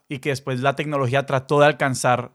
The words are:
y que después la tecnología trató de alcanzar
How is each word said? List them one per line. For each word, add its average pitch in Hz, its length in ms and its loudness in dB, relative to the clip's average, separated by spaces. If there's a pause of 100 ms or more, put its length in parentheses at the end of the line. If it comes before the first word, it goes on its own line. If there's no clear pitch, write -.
y 143 120 -8
que 151 100 -4
después 131 320 -4
la 139 140 0
tecnología 139 500 -2
trató 139 340 0
de 143 60 8
alcanzar 127 680 0